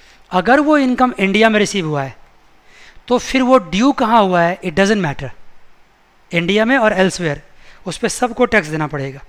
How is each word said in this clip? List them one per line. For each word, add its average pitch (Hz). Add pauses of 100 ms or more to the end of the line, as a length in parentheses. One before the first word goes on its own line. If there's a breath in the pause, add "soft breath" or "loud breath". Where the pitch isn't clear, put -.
(300 soft breath)
अगर 226
वो 294
income 254
India 196
में 214
receive 202
हुआ 147
है, 131 (920 soft breath)
तो 247
फिर 262
वो 254
ड्यू 202
कहाँ 226
हुआ 180
है, 170
it 180
doesn't 196
matter। 139 (1000)
India 180
में 262
और 214
elsewhere, 175 (480 soft breath)
उस 175
पे 226
सबको 247
tax 196
देना 156
पड़ेगा। 139